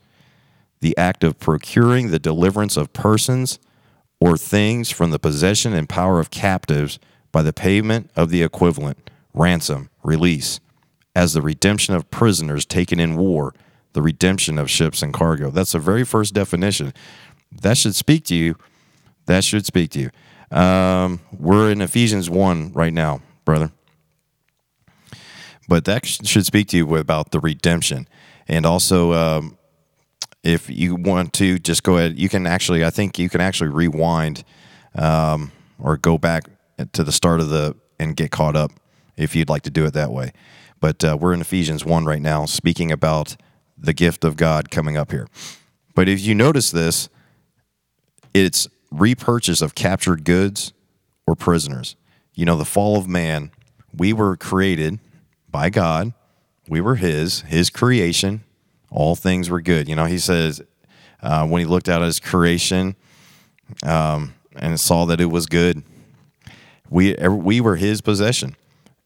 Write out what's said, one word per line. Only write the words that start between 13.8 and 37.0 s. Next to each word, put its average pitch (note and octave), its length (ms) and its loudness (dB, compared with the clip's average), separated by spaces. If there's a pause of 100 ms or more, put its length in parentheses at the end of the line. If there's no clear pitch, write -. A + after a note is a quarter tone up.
the D2+ 80 -2
redemption E2 560 0
of C#2+ 100 -2
ships - 360 -2
and D2 100 -6
cargo." D2 380 0
That's F2+ 220 -2
the E2+ 60 0
very G2 240 0
first G#2+ 300 0
definition. F#2 580 -2 (600)
That G#2+ 260 0
should G#2 160 0
speak D#3 320 2
to F2 100 -2
you. E2 200 0 (720)
That F#2 160 4
should G#2 240 0
speak E2+ 240 0
to C#2 80 -6
you. - 580 -8
Um, F#2 640 2 (120)
we're G2+ 380 4
in G#2 120 0
Ephesians G2+ 500 0
one F2+ 420 0
right E2 200 0
now, D#2 280 -2 (240)
brother. D#2 260 0 (1900)
But E2+ 200 2
that G#2 200 -2
sh-, - 200 -6
should G#2 200 4
speak G#2 220 2
to - 100 0
you D#2+ 200 2
about D#2 340 -2
the D#2+ 80 0
redemption. D2+ 640 -2 (440)
And D#2+ 160 0
also, F2 480 2
um, D#2+ 440 -2 (880)
if E2 260 0
you F2 240 -2
want F2+ 400 -2
to, F#2 240 2
just E2+ 260 -4
go F#2 140 4
ahead. E2 220 0
You F#2 80 0
can F#2 180 -2
actually, E2+ 380 0
I E2 60 2
think G2 280 -4
you F2 120 -2
can E2+ 100 -2
actually F2+ 300 -2
rewind, D#2+ 760 0 (500)
um, D#2 600 0 (260)
or D2+ 160 -2
go E2 220 0
back E2 320 -2 (420)
to E2 140 -2